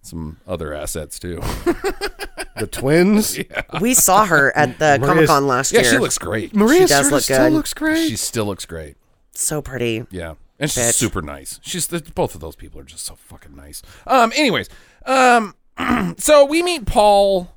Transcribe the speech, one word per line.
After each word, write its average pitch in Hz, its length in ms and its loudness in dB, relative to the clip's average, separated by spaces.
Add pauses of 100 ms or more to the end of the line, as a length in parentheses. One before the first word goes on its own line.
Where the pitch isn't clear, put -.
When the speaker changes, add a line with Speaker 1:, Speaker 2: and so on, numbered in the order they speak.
Speaker 1:
some 80 440 -14
other 80 260 -8
assets, 76 460 -10
too. 87 220 -12 (260)
<laughs> - 140 -2 (760)
Speaker 2:
The - 100 -8
twins? 180 720 2
Speaker 1:
Yeah. - 240 -8 (180)
Speaker 3:
We 240 140 0
saw 202 320 4
her 143 280 4
at 143 240 0
the 147 220 4
Speaker 2:
Maria's 139 60 0 (240)
Speaker 3:
Comic-Con 139 160 4
last 131 260 0
Speaker 1:
Yeah, 185 80 4
Speaker 3:
year. - 120 4
Speaker 1:
she 269 60 4
looks 180 200 -2
great. - 360 -6
Speaker 2:
Maria 226 260 6
Speaker 3:
She 370 80 6
does 277 180 4
Speaker 2:
Sirtis 285 40 2
Speaker 3:
look 285 120 2
Speaker 2:
still 262 160 0
Speaker 3:
good. 285 160 4
Speaker 2:
looks 302 200 -2
great. 311 340 -2
Speaker 1:
She 226 80 -4
still - 280 -4
looks 101 220 -8
great. 80 300 -14 (360)
Speaker 3:
So - 300 -6
pretty. 120 480 -4
Speaker 1:
Yeah. 82 240 -12 (240)
And 147 120 -4
she's 123 120 -2
Speaker 3:
Bitch. 117 120 2
Speaker 1:
super 101 280 -2
nice. 71 400 -14
She's - 240 -8
the, 165 140 -8 (140)
both 165 200 -4
of 82 80 -18
those 80 140 -14
people - 220 -20
are 135 60 -20
just - 220 -16
so - 80 -14
fucking - 420 -20
nice. 71 240 -20 (260)
Um, 233 300 2
anyways, 196 320 0 (380)
um, 247 480 2 (320)
<clears throat> 202 320 -2
so 294 260 6
we 311 180 0
meet 339 220 -4
Paul 202 720 2